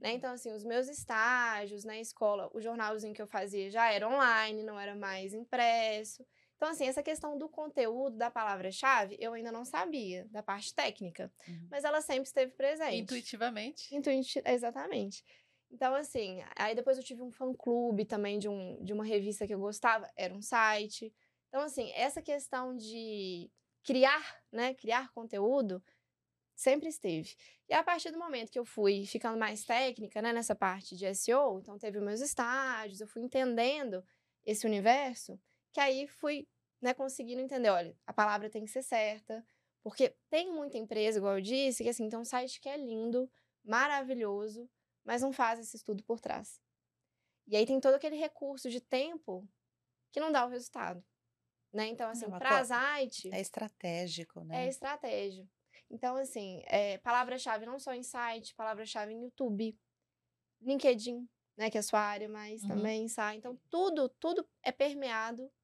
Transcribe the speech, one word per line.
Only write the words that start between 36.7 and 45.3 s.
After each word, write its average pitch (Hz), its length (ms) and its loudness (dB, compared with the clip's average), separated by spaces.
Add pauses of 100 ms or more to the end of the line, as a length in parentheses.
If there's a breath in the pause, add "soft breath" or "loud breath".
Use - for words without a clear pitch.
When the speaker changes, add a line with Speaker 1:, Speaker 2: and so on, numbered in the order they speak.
Speaker 1:
né, 247 100 4
conseguindo 262 480 -4
entender, 254 300 4
olha, 175 260 2 (100)
a 208 60 -10
palavra 208 380 2
tem 214 140 -8
que 214 60 -10
ser 262 120 -4
certa, 220 600 -2 (400)
porque 247 320 2 (140)
tem 349 240 2
muita 285 240 -4
empresa, 214 420 0
igual 196 200 2
eu - 20 0
disse, 247 420 2
que 226 60 0
assim, 233 200 0
tem 226 100 -4
um 233 60 -8
site 254 360 -4
que - 80 -10
é 285 80 -4
lindo, 240 540 -2 (340)
maravilhoso, 240 1040 0 (360)
mas 240 180 0
não 269 100 2